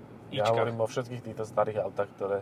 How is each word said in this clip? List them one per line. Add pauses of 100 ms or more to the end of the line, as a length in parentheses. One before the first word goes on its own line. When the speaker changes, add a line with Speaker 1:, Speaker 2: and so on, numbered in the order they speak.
(300)
Speaker 1:
Ja
Speaker 2:
Ičkach.
Speaker 1:
hovorím
o
všetkých
týchto
starých
autách,
ktoré